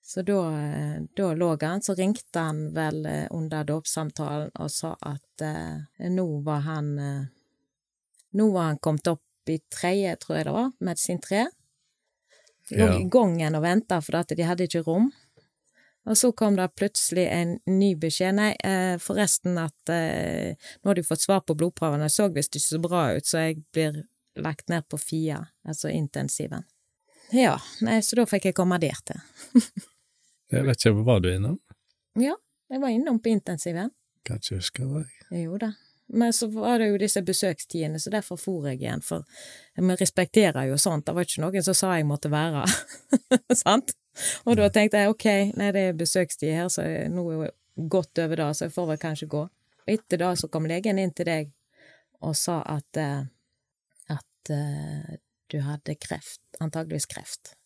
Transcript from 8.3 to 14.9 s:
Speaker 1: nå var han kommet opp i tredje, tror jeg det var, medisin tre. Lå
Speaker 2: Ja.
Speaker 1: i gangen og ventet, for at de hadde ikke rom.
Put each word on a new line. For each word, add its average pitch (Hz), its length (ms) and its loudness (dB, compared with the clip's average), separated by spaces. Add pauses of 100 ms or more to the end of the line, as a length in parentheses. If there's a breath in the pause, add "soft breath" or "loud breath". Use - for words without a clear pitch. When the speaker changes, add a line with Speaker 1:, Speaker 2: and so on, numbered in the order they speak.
Speaker 1:
nå 214 180 4
var 180 120 2
han 151 160 0
kommet 156 280 0
opp 170 140 -2 (280)
i 160 100 -2 (100)
tredje, 185 480 0
tror - 200 -6
jeg 156 100 -2
det 143 60 -2
var, 247 260 0
medisin 175 420 -2
tre. 208 240 0 (1200 soft breath)
Lå 214 200 6
Speaker 2:
Ja. 196 100 6
Speaker 1:
i - 60 2
gangen 170 520 4
og 151 80 0
ventet, 180 400 2
for - 140 -4
at 170 100 -2
de 165 160 -2
hadde 175 220 0
ikke 165 200 -2
rom. 196 260 4 (920 soft breath)